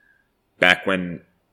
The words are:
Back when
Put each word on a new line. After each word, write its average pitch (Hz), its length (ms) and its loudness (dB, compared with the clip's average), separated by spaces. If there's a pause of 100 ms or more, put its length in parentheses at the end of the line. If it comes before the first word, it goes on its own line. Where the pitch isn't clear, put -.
(600)
Back 90 260 2
when 90 360 -4 (320)